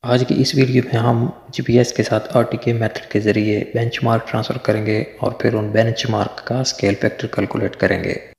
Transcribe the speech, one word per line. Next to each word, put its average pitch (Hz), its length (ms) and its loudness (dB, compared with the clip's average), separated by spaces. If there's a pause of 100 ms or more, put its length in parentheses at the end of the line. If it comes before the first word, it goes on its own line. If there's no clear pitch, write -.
आज 123 200 2
की 123 120 0
इस - 200 2
वीडियो 131 280 4
में - 160 -2
हम 120 200 2 (360)
जीपीएस 120 360 4
के 110 120 0
साथ - 340 -2
आरटीके 117 360 0
method 113 380 -2
के - 80 0
ज़रिए 107 400 2 (160)
benchmark 117 540 0
transfer 117 360 -4
करेंगे 107 300 0 (280)
और - 180 -2
फिर 113 140 2
उन 107 160 -2
benchmark 110 760 0
का 127 160 -2
scale 101 320 0
factor - 320 -4
calculate 101 480 -4
करेंगे। - 440 0 (200)